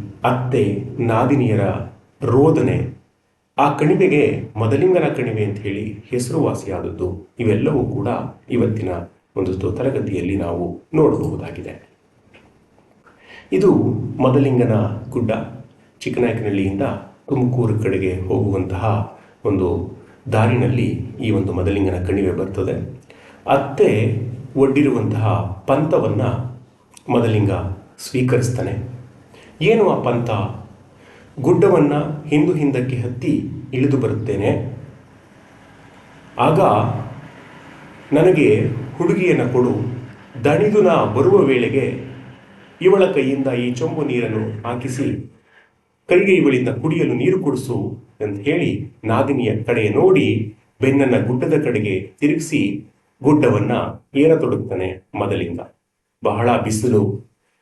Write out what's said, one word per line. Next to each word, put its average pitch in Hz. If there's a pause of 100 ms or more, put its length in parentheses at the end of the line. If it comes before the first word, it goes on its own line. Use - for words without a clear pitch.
(240)
ಅತ್ತೆ, 107 (160)
ನಾದಿನಿಯರ 117 (600)
ರೋದನೆ, 131 (600)
ಆ 143
ಕಣಿವೆಗೆ 147 (160)
ಮದಲಿಂಗನ 160
ಕಣಿವೆ 113
ಅಂತ 98
ಹೇಳಿ 107
ಹೆಸರುವಾಸಿಯಾದದ್ದು, 98 (120)
ಇವೆಲ್ಲವೂ 120
ಕೂಡ - (420)
ಇವತ್ತಿನ 107 (460)
ಒಂದು 92
ತರಗತಿಯಲ್ಲಿ 98
ನಾವು 87 (120)
ನೋಡಬಹುದಾಗಿದೆ. - (1600)
ಇದು 185 (460)
ಮದಲಿಂಗನ 127 (360)
ಗುಡ್ಡ. 110 (680)
ಚಿಕ್ಕನಾಯಕನಹಳ್ಳಿಯಿಂದ 104 (480)
ತುಮಕೂರು 120
ಕಡೆಗೆ 95
ಹೋಗುವಂತಹ 101 (300)
ಒಂದು 95 (300)
ದಾರಿನಲ್ಲಿ 120 (200)
ಈ 110
ಒಂದು 95
ಮದಲಿಂಗನ 92
ಕಣಿವೆ 95
ಬರ್ತದೆ. - (460)
ಅತ್ತೆ - (400)
ಒಡ್ಡಿರುವಂತಹ 120 (380)
ಪಂಥವನ್ನ 135 (920)
ಮದಲಿಂಗ 107 (460)
ಸ್ವೀಕರಿಸ್ತಾನೆ. 117 (720)
ಏನು 202
ಆ 143
ಪಂಥ? 120 (1120)
"ಗುಡ್ಡವನ್ನ 165 (340)
ಹಿಂದು 165
ಹಿಂದಕ್ಕೆ 131
ಹತ್ತಿ - (240)
ಇಳಿದು 131
ಬರುತ್ತೇನೆ. 104 (1600)
ಆಗ 151 (1500)
ನನಗೆ 143 (280)
ಹುಡುಗಿಯನ್ನ 170
ಕೊಡು. 123 (720)
ದಣಿದು 202
ನಾ 160
ಬರುವ 120
ವೇಳೆಗೆ 131 (800)
ಇವಳ 190
ಕೈಯಿಂದ 135
ಈ 123
ಚೊಂಬು 156
ನೀರನ್ನು 110
ಹಾಕಿಸಿ 123 (800)
ಕೈಗೆ 190
ಇವಳಿಂದ 139
ಕುಡಿಯಲು 139
ನೀರು 185
ಕೊಡಿಸು" - (260)
ಅಂತ 101
ಹೇಳಿ 143 (120)
ನಾದಿನಿಯ 117
ಕಡೆ 110
ನೋಡಿ 120 (260)
ಬೆನ್ನನ್ನ 131
ಗುಡ್ಡದ 151
ಕಡೆಗೆ 101
ತಿರುಗಿಸಿ 147 (380)
ಗುಡ್ಡವನ್ನ 127 (440)
ಏರತೊಡಗ್ತಾನೆ 101 (120)
ಮದಲಿಂಗ. 87 (680)
ಬಹಳ 110
ಬಿಸಿಲು, 107 (320)